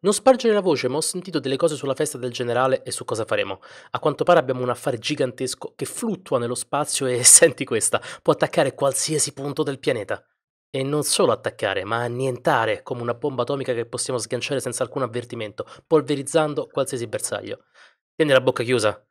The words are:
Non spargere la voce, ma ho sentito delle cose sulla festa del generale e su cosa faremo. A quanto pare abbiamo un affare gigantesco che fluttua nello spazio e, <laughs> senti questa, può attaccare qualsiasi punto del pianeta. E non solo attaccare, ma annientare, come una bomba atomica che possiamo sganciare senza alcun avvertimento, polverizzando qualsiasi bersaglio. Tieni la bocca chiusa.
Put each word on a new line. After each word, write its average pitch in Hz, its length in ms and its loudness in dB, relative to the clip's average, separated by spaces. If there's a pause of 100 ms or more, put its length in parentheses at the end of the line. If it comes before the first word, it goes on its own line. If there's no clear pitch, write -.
Non 196 120 2
spargere 233 420 4
la 208 60 4
voce, 151 280 2
ma 127 80 -2
ho 156 40 0
sentito 180 400 -4
delle 131 160 -2
cose 156 180 2
sulla 139 200 -2
festa 139 240 -2
del 120 140 -4
generale 127 520 2
e 123 80 -8
su - 120 -8
cosa 110 200 -2
faremo. 101 360 -2 (300)
A 127 80 -4
quanto 151 240 0
pare 175 160 8
abbiamo 127 240 0
un 123 80 -2
affare 120 280 -2
gigantesco 131 800 -4
che - 80 -6
fluttua 185 540 -4
nello 120 160 -2
spazio 143 520 -4
e, 123 160 0
<laughs> - 20 -2
senti - 400 8
questa, 113 360 0 (220)
può 160 100 4
attaccare 151 420 2
qualsiasi 139 580 0
punto 143 320 -6
del 139 160 -6
pianeta. 110 440 -4 (480)
E 135 120 -2
non 147 180 0
solo 139 300 2
attaccare, 98 520 -2
ma 110 180 -2
annientare, 120 840 -2
come 123 180 -8
una 117 120 -4
bomba 127 280 -4
atomica 131 320 -4
che 117 120 -4
possiamo 127 340 -6
sganciare 123 400 -4
senza 123 240 -4
alcun 131 180 -6
avvertimento, 117 640 -8 (180)
polverizzando 147 840 0
qualsiasi 127 400 -4
bersaglio. 104 560 -6 (500)
Tieni 156 160 2
la 131 100 6
bocca 127 220 0
chiusa. 113 480 0